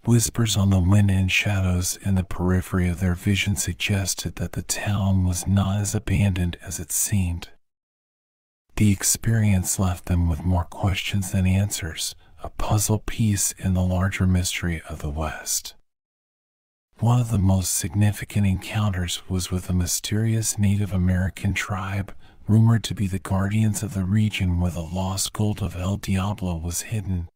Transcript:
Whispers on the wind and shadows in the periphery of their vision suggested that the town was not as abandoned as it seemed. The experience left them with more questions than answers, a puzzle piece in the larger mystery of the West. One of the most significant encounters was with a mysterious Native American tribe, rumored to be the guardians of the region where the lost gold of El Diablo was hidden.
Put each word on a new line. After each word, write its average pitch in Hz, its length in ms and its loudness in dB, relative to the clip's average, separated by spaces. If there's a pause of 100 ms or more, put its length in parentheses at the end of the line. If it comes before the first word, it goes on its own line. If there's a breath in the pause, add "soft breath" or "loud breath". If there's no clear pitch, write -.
Whispers 117 520 2
on 98 140 4
the 95 100 6
wind 98 320 6
and 95 180 2
shadows 92 720 0
in 98 140 0
the 92 80 2
periphery 90 640 0
of 82 100 -2
their 90 160 2
vision 98 400 0
suggested 92 800 -2
that 85 160 -6
the 90 100 -6
town 98 640 0
was 90 220 -2
not 98 320 2
as 101 160 -4
abandoned 95 680 0
as 92 200 -10
it - 100 -10
seemed. 87 600 -2 (1200)
The 104 180 4
experience 107 880 2
left 92 260 -2
them 87 220 2
with 78 160 -2
more 87 200 2
questions - 680 -2
than 95 140 2
answers, 95 680 -2 (300 soft breath)
a - 40 -8
puzzle - 520 0
piece - 580 0
in 95 160 0
the 92 80 2
larger 92 420 0
mystery 90 640 0
of 78 120 -12
the 78 100 -6
West. - 640 -6 (1300)
One 120 200 4
of 117 120 -2
the 107 60 2
most 95 380 2
significant 104 680 0
encounters 95 840 -2
was 92 220 -4
with 92 180 -4
a 90 40 -2
mysterious 107 840 -2
Native 101 340 2
American 92 640 0
tribe, 98 600 -6 (320 soft breath)
rumored 113 380 4
to - 100 -4
be 98 140 -2
the 95 100 -4
guardians 101 640 0
of 101 120 -6
the 95 100 0
region 95 560 2
where 87 100 2
the 85 100 -6
lost 92 520 -4
gold 107 280 -2
of 85 140 -4
El 92 220 -4
Diablo 95 600 -2
was 85 260 -6
hidden. 92 540 -4